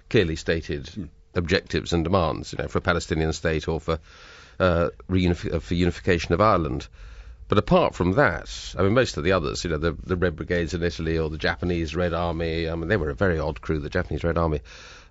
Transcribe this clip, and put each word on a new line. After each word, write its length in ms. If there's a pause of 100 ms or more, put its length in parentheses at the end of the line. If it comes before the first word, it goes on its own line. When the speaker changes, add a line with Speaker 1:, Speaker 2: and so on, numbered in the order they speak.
Speaker 1:
clearly 280
stated 500
Speaker 2:
Mm. 220 (260)
Speaker 1:
objectives 580
and 120
demands, 480
you 60
know, 100
for 100
a 40
Palestinian 500
state 360
or 120
for, 180 (600)
uh, 300 (200)
reunif-, 460
uh, 60
for 140
unification 580
of 80
Ireland. 480 (600)
But 100
apart 360
from 180
that, 680
I 40
mean, 120
most 240
of 60
the 80
others, 300
you 80
know, 80
the, 140
the 240
Red 200
Brigades 380
in 80
Italy 360
or 120
the 80
Japanese 560
Red 180
Army, 560
I 60
mean, 140
they 80
were 140
a 40
very 240
odd 220
crew, 180
the 120
Japanese 340
Red 140
Army, 220 (500)